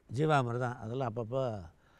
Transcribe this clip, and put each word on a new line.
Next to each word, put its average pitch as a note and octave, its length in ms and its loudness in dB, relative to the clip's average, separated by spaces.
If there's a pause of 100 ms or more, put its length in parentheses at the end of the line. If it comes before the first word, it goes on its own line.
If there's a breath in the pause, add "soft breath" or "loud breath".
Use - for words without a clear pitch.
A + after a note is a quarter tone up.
(140)
ஜீவாமிர்தம் B2+ 640 2
அதெல்லாம் A#2 380 -4
அப்பப்போ A#2 500 -2 (340 soft breath)